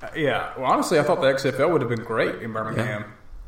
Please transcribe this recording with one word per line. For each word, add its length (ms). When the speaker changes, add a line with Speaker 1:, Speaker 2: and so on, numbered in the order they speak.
Speaker 1:
uh, 140
yeah. 420
Well, 120
honestly, 300
I 40
thought 180
the 60
X 180
F 120
L 140
would 100
have 80
been 140
great 380
in 100
Birmingham. 520
Speaker 2:
Yeah. 80